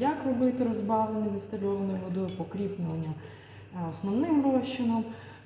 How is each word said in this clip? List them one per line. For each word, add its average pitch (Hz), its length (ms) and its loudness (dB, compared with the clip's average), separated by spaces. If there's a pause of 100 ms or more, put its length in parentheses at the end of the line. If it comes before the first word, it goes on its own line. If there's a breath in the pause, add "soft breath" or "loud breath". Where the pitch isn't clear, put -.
як 285 260 0
робити 254 380 4
розбавлення 214 680 2
дистильованою 196 760 -2
водою, 185 240 -2 (100)
покріплення, 165 760 -2 (600 loud breath)
е, 180 40 -6 (120)
основним 269 520 2
розчином. 240 640 2 (420 loud breath)